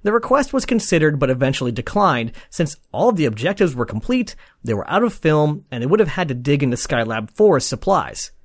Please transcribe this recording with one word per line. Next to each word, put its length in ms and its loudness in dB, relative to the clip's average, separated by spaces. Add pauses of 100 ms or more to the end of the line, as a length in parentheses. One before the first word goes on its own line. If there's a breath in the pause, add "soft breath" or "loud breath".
The 100 0
request 400 2
was 140 0
considered 540 2
but 100 2
eventually 420 0
declined 600 0 (180 loud breath)
since 260 -2 (160)
all 180 2
of 80 0
the 80 2
objectives 500 0
were 100 -2
complete, 500 -4 (280 soft breath)
they 100 -2
were 160 -4
out 140 2
of 100 0
film, 580 2
and 100 -6
they 60 -2
would 120 4
have 100 2
had 180 -4
to 60 -4
dig 280 0
into 140 0
Skylab 560 -4
four's 340 4
supplies. 640 -2 (140)